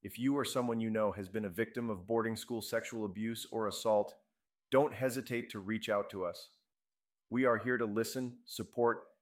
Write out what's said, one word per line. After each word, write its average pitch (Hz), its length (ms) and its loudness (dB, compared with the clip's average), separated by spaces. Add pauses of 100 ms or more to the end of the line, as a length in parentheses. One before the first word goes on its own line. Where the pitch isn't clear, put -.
If 101 140 -10
you 135 180 4
or 139 80 2
someone 120 380 0
you 113 80 0
know 107 220 4
has 95 180 -6
been 107 160 -2
a - 20 -2
victim 113 400 -2
of 95 180 -6
boarding 113 300 2
school 113 240 -6
sexual 113 460 -4
abuse 110 440 -4
or 113 160 -2
assault, 104 480 2 (560)
don't 135 220 6
hesitate 120 580 -2
to 107 100 -6
reach 110 280 -2
out 101 220 2
to 92 160 -2
us. - 240 -8 (800)
We 127 160 2
are 117 100 6
here 120 220 2
to 117 80 2
listen, 113 480 -2 (100)
support, 117 600 0 (180)